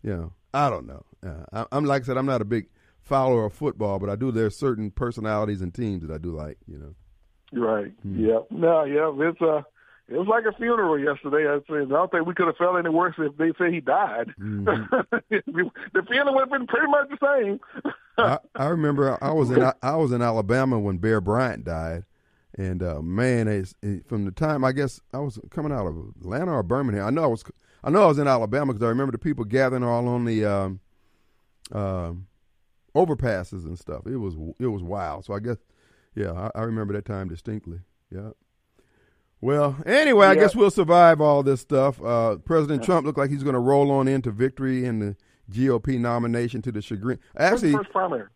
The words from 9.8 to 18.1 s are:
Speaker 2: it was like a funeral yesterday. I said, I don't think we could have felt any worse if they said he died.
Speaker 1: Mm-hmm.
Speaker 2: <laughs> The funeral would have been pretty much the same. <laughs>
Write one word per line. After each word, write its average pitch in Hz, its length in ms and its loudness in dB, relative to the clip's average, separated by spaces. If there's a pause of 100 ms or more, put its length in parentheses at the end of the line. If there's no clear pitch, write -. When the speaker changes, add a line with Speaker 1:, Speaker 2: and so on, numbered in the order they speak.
Speaker 2:
it 120 80 -8
was 185 120 -2
like 226 160 2
a 214 120 -2
funeral 220 440 0
yesterday. 147 500 0
I 143 80 0 (100)
said, 151 240 -2
I 143 40 2
don't 180 160 2
think 170 140 0
we 180 80 -4
could 180 120 2
have 156 100 -2
felt 180 220 2
any 170 120 0
worse 170 280 2
if 147 200 -4
they 165 200 2
said 175 140 0
he 170 80 -4
died. 147 600 -2
Speaker 1:
Mm-hmm. - 760 -2
Speaker 2:
<laughs> 302 500 -2 (240)
The 370 120 0
funeral 277 300 0
would 269 80 4
have 262 80 -2
been 254 180 -2
pretty 294 200 0
much 285 200 2
the 277 100 -12 (240)
same. - 500 -6 (140)
<laughs> - 120 -6